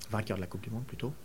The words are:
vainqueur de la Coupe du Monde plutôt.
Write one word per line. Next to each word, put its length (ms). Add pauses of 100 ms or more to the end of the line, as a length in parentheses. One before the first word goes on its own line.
(100)
vainqueur 280
de 20
la 60
Coupe 160
du 80
Monde 140
plutôt. 280 (120)